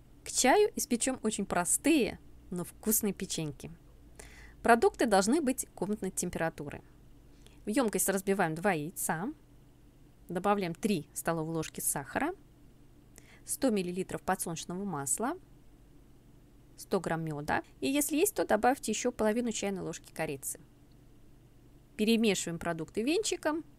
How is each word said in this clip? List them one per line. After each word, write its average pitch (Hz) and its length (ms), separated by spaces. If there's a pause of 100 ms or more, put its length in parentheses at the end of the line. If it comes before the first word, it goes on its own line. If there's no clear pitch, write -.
(240)
К - 80
чаю 403 440
испечём 254 460
очень 214 240
простые, 220 760 (300)
но 180 140
вкусные 214 500
печеньки. 160 580 (920)
Продукты 240 420
должны 214 360
быть 254 340
комнатной 190 340
температуры. 165 720 (840)
В - 40
ёмкость 214 400
разбиваем 196 460
два 185 160
яйца, 170 600 (960)
добавляем 185 460
три 196 400
столовые 165 420
ложки - 260
сахара, 262 520 (1120)
сто - 240
миллилитров 180 540
подсолнечного 180 600
масла, 202 540 (1400)
сто - 220
грамм 165 240
мёда 151 380 (180)
и, - 80
если 285 300
есть, 392 160
то 339 120
добавьте 240 460
ещё 247 200
половину 226 400
чайной 196 320
ложки - 280
корицы. 151 480 (1400)
Перемешиваем 214 600
продукты 165 460
венчиком 320 600 (160)